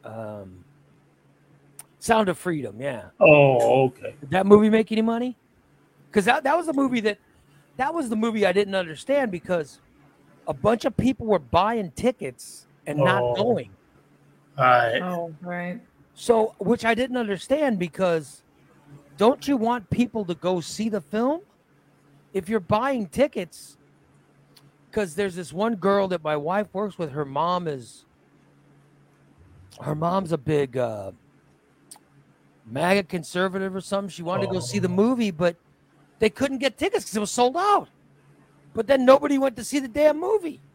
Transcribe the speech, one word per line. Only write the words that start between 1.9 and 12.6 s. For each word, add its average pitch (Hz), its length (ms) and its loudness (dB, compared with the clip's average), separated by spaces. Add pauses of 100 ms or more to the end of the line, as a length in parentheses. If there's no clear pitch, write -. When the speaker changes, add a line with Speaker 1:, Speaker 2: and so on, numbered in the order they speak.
Speaker 1:
Sound 220 300 2
of 160 80 -4
Freedom, 123 440 -6
yeah. 120 280 -8 (100)
Speaker 2:
Oh, 135 680 6
okay. - 360 -6
Speaker 1:
Did 139 100 -10
that 185 140 2
movie 208 240 8
make 220 220 2
any 220 100 0
money? 233 360 -4 (760)
'Cause 202 140 0
that, 262 200 2
that 294 120 2
was 339 80 -2
the 311 80 -4
movie 254 280 0
that, 208 180 -2 (580)
that 277 160 -2
was 302 160 -4
the 233 60 -2
movie 214 300 0
I 185 60 4
didn't 196 240 0
understand 190 560 -2
because 175 480 -6 (680)
a 156 60 -4
bunch 214 320 0
of 254 120 -2
people 240 300 0
were 208 120 4
buying 180 520 0
tickets - 760 -6 (220)